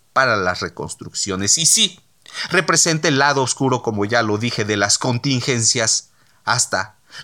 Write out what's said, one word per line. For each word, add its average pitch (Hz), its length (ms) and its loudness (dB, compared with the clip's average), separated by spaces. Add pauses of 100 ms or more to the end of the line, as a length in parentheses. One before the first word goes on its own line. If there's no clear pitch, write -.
(140)
para 131 220 2
las 90 240 -2
reconstrucciones. 92 1000 -4
Y 165 80 -2
sí, 208 340 2 (500)
representa 170 580 2
el 143 100 2
lado 139 240 4
oscuro, 127 400 0
como 104 240 -2
ya 117 160 2
lo 107 160 0
dije, 113 280 -2
de 104 120 0
las 101 220 2
contingencias, 120 1120 0 (360)
hasta 101 520 -2 (260)